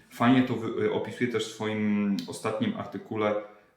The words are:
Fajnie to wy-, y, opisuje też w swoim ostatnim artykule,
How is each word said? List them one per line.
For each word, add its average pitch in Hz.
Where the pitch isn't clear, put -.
Fajnie 127
to 123
wy-, 107
y, 107
opisuje 120
też 110
w -
swoim 104
ostatnim 107
artykule, 107